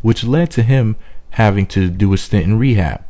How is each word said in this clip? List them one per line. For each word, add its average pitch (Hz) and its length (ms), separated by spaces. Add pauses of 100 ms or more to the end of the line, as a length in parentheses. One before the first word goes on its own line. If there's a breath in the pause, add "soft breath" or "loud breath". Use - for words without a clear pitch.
which 113 220
led 156 280
to 117 120
him 117 320 (360 soft breath)
having 101 360
to 92 220
do 98 240
a 95 40
stint 92 280
in 104 120
rehab. 110 520